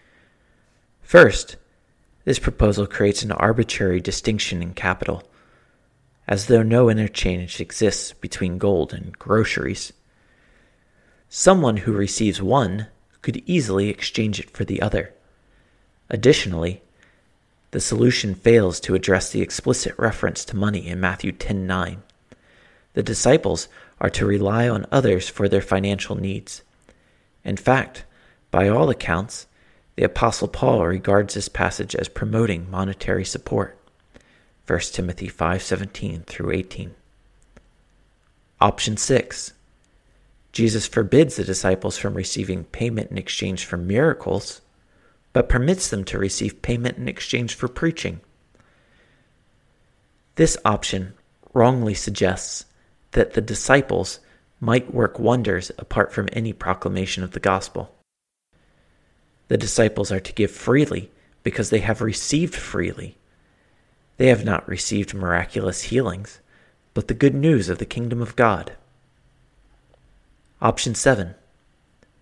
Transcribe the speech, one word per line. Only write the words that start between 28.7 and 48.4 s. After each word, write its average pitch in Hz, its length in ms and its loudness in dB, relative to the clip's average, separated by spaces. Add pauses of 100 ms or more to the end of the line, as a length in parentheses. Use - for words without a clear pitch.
accounts, 98 580 -4 (500)
the - 80 2
Apostle 107 440 0
Paul 120 380 2
regards 98 480 2
this 101 140 -6
passage 95 460 -4
as - 140 -4
promoting 107 640 -2
monetary 95 540 -4
support. - 540 -6 (840)
First - 300 -2
Timothy 90 340 -6
five 90 340 -2
seventeen 95 600 -6
through - 300 -6
eighteen. 92 420 -6 (1700)
Option 104 340 0
six. - 560 -2 (1000)
Jesus 110 340 0
forbids 127 500 4
the 98 80 -2
disciples 95 540 0
from 98 160 -4
receiving 92 500 -4
payment 117 460 -4
in 101 80 -8
exchange 95 480 -6
for 87 100 -6
miracles, 92 840 -2 (720)
but - 160 4
permits 151 400 2
them 98 140 -4
to 104 140 -6
receive 101 440 -4
payment 123 340 -2
in 127 120 -6
exchange 120 460 -4
for 127 140 -4
preaching. 127 540 -4 (2250)